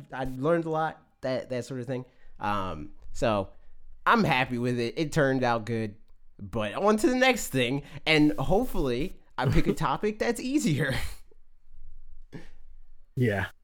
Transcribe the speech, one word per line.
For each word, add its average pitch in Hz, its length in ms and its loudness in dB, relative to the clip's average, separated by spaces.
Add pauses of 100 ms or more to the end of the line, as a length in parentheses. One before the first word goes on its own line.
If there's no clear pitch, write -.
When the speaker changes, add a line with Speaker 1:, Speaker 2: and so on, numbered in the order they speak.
(120)
Speaker 1:
I 131 140 -6 (140)
learned 165 260 2
a 160 60 -4
lot." 156 280 -2 (220)
That, 131 280 -4
that 120 160 -4
sort 131 140 -8
of 120 80 -8
thing. 127 180 -4 (340)
Um, 95 500 -2 (240)
so 107 360 2 (560)
I'm 214 180 4
happy 127 340 2
with 123 220 0
it. 117 180 -2
It - 140 -2
turned 135 320 2
out 117 220 0
good. 110 300 -4 (460)
But 104 320 -4
on 202 240 4
to 214 100 4
the 247 80 4
next 254 340 2
thing, 131 340 0 (220)
and 151 340 6
hopefully 151 760 2 (220)
I 127 100 0
pick 139 200 6
a - 60 4
Speaker 2:
<laughs> 147 160 0
Speaker 1:
topic 214 300 -2
that's 240 200 0
easier. 165 600 0
<laughs> - 60 0 (2000)
Speaker 2:
Yeah, 101 320 0 (160)